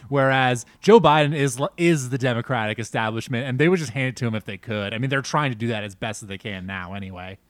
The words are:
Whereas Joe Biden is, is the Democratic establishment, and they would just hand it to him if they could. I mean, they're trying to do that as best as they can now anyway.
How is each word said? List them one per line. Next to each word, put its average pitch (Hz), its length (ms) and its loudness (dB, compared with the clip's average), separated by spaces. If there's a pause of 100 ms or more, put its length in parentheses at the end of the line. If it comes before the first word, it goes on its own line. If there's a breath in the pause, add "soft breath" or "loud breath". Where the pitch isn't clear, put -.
(100)
Whereas 135 560 2 (160 soft breath)
Joe 220 180 10
Biden 151 340 4
is, 139 240 0 (200)
is 160 320 2
the 135 80 -2
Democratic 117 600 -2
establishment, 113 680 -4
and 127 100 -2
they 151 120 6
would 185 80 4
just 143 140 -6
hand 135 160 -2
it 123 80 -8
to 127 100 -4
him 113 80 -2
if 107 100 -6
they 101 140 -10
could. 104 340 -4
I 110 60 -6
mean, 131 100 -2
they're 135 140 0
trying 147 300 -2
to 113 40 -8
do 113 120 -4
that 107 160 -4
as 98 100 -12
best 110 280 -8
as 110 60 -16
they 98 100 -10
can 95 280 -10
now 92 260 -8
anyway. 95 460 -12 (120)